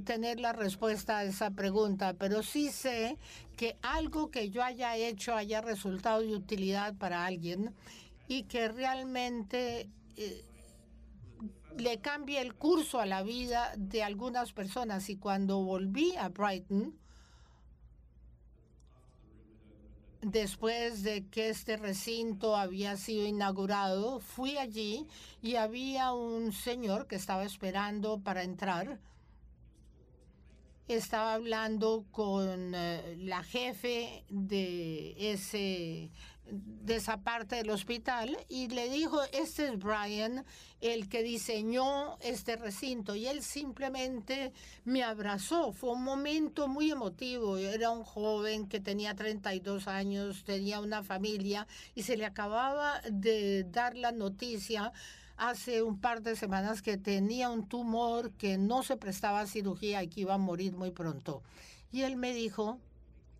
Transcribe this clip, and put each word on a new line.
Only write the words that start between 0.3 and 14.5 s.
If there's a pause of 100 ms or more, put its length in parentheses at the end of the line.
la
respuesta
a
esa
pregunta,
pero
sí
sé (400)
que
algo
que
yo
haya
hecho
haya
resultado
de
utilidad
para
alguien (520)
y
que
realmente, (260)
eh, (1300)
le
cambie
el
curso
a
la
vida
de
algunas